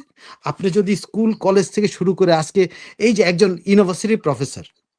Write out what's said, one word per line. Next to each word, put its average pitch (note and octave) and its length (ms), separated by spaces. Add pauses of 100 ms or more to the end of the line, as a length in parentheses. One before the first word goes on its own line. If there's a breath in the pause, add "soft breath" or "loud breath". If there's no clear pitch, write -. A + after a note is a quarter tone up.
(440 loud breath)
আপনি F#3 260
যদি G3 260
স্কুল A3 380
কলেজ F#3+ 380
থেকে G#3 160
শুরু F#3 260
করে F3 200
আজকে E3 340 (300 loud breath)
এই A3+ 160
যে G3+ 100
একজন F3+ 420
ইউনিভার্সিটির G3 520
প্রফেসর, C3+ 460 (340)